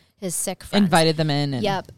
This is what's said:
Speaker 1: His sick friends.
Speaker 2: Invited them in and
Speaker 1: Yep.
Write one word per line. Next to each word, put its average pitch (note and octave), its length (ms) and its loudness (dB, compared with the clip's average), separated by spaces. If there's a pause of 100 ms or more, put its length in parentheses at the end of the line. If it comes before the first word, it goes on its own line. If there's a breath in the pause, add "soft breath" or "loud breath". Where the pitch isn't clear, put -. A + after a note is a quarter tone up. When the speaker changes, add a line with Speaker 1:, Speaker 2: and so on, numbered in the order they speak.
(160 soft breath)
Speaker 1:
His F3+ 180 -8
sick - 300 -8
friends. G3+ 200 0
Speaker 2:
Invited D#3+ 340 4
them D#3+ 100 0
in C#3+ 240 -2
and A#2 100 -4
Speaker 1:
Yep. F#3+ 360 -4